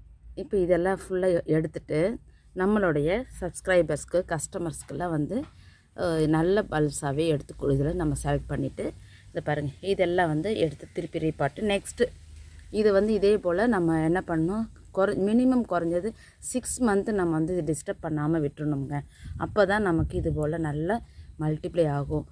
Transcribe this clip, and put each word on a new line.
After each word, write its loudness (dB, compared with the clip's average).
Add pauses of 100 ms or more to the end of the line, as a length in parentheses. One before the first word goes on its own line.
(340)
இப்போ -2
இதெல்லாம் 2
ஃபுல்லா 0
எ-, -2 (120)
எடுத்துட்டு -4 (600)
நம்மளுடைய 2 (300)
சப்ஸ்கிரைபர்ஸ்க்கு, 0 (120)
கஸ்டமர்ஸ்க்கெல்லாம் -6
வந்து, -2 (640)
அ, 0 (320)
நல்ல 2
பல்ப்ஸாவே 0 (100)
எடுத்து -6
கு-, 0
இதுல 2
நம்ம 0
செலக்ட் -2
பண்ணிட்டு, -4 (460)
இதை -6
பாருங்க, -2 (220)
இதெல்லாம் 2
வந்து 0 (140)
எடுத்து -4
திருப்பி -6
ரீபாட்டு. -2 (100)
நெக்ஸ்ட்டு 0 (720)
இது 4
வந்து 4
இதே 6 (120)
போல 2
நம்ம 2 (100)
என்ன 2
பண்ணணும், 0 (320)
குறை-, 2 (120)
மினிமம் 4
குறைஞ்சது 0 (400)
சிக்ஸ் -4
மந்த் 2
நம்ம 2
வந்து 0
இது -2
டிஸ்டர்ப் -6
பண்ணாம 0
விட்டுறணுங்க. -4 (460)
அப்பதான் 2
நமக்கு 0
இது 0
போல -2
நல்லா -2 (480)
மல்டிப்ளை 0 (120)
ஆகும். -4